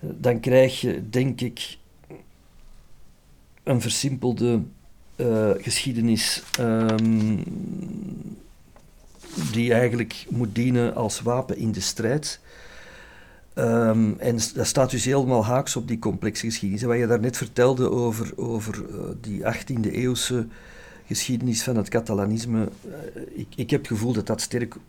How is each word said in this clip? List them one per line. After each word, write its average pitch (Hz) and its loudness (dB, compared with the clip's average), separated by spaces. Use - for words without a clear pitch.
eh, 156 -8
dan 123 2
krijg 127 6
je, 117 -2
denk 123 0
ik, - -6
een 131 2
versimpelde, 120 0
eh, 110 2
geschiedenis, 113 0
ehm, 113 2
die 117 2
eigenlijk 117 2
moet 117 -2
dienen 120 2
als 113 -2
wapen 123 0
in 113 0
de 95 -4
strijd. 120 -2
Ehm, 113 4
en 117 0
s-, - -4
dat 117 -2
staat 127 2
dus 120 -2
helemaal 127 4
haaks 127 0
op 117 -4
die 113 -2
complexe 113 -2
geschiedenis. 104 -2
En 123 -2
wat 120 2
je 120 2
daarnet 117 2
vertelde 127 4
over, 113 0
over, 107 -4
eh, - -10
die 101 -6
achttiende 113 -2
eeuwse 123 0
geschiedenis 120 0
van 123 0
het 101 0
Catalanisme, 110 0
eh, - -12
ik, - -10
ik 117 -4
heb 143 2
het - -12
gevoel 113 0
dat 110 0
dat - -2
sterk 120 -4